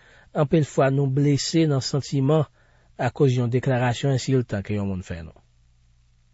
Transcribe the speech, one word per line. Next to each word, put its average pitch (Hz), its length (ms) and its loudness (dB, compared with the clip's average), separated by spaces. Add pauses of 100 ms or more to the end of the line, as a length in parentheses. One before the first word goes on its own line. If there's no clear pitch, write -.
(360)
anpil 156 320 2
fwa 135 240 2
nou 139 160 2
blese 143 640 2
nan 135 100 2
santiman 139 640 0 (560)
akoz 127 380 2
yon 120 140 0
deklarasyon 127 680 0
ensiltan 120 480 -2
ke 104 100 -4
yon 98 140 -4
moun 92 160 -6
fè 82 160 -10
nou. 80 100 -16 (1000)